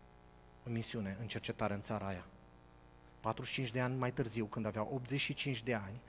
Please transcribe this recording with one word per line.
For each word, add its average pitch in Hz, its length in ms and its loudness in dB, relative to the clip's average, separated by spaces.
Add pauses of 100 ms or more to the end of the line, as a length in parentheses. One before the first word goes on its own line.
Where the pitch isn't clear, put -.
(640)
în 120 80 -4
misiune, 110 480 0
în 113 80 -4
cercetare 110 460 0
în 101 80 0
țara 101 260 -2
aia. 92 180 -4 (960)
Patruzeci 117 340 0
și - 60 2
cinci 127 120 2
de 127 100 4
ani 127 160 4
mai 123 160 2
târziu, 117 320 2
când 107 200 0
avea 107 260 2
optzeci 131 280 0
și 143 140 2
cinci 127 300 -2
de 120 100 2
ani, 104 360 -2